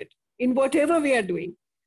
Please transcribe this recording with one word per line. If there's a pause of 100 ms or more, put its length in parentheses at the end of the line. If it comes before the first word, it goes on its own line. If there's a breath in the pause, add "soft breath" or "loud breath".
(380)
in
whatever
we
are
doing, (320)